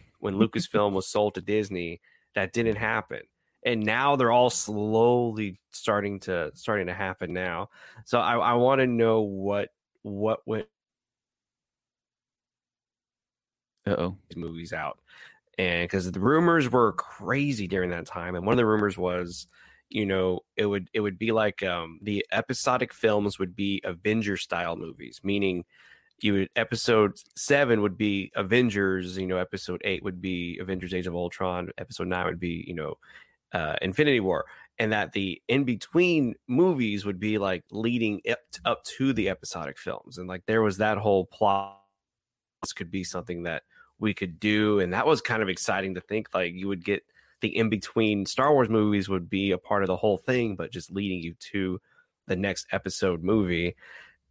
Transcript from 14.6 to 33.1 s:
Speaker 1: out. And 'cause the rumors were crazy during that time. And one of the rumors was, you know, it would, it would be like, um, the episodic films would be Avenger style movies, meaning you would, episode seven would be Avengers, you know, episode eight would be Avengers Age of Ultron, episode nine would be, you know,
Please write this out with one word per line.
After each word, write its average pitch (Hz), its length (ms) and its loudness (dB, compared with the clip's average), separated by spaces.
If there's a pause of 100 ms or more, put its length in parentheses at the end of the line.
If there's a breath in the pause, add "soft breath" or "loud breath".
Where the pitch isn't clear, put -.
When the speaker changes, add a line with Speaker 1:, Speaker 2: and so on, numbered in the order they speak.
Speaker 1:
out. 76 260 -8 (580 soft breath)
And 87 320 0
'cause 92 220 -2
the 92 80 -4
rumors 156 500 4
were 113 240 4
crazy 120 720 -4
during 92 240 0
that 85 140 -6
time. 90 300 -8
And 90 100 -4
one 113 80 2
of 127 40 2
the 117 80 4
rumors 104 320 2
was, 90 500 -4 (420 soft breath)
you 104 160 -2
know, 92 360 0 (140)
it 104 100 0
would, 101 280 -2
it 110 80 0
would 101 180 -4
be 113 120 -2
like, 107 320 0
um, 85 380 -4
the 101 300 -4
episodic 123 640 -2
films 104 440 2
would 92 180 -4
be 101 280 -2
Avenger 101 540 -2
style 85 380 -4
movies, 80 480 -14
meaning 98 420 0 (560 soft breath)
you 104 120 2
would, 196 220 2
episode 110 600 2 (180)
seven 127 460 4
would 98 160 0
be 101 380 0
Avengers, 98 800 2
you 95 100 -4
know, 92 100 0
episode 90 460 -6
eight 95 200 -2
would 90 180 -8
be 87 380 -4
Avengers 92 340 -6
Age 90 140 -2
of 85 80 -6
Ultron, 90 640 -4
episode 92 300 -8
nine 90 200 -2
would 87 120 -4
be, 85 280 -4
you 87 80 -8
know, 78 220 -6 (560 soft breath)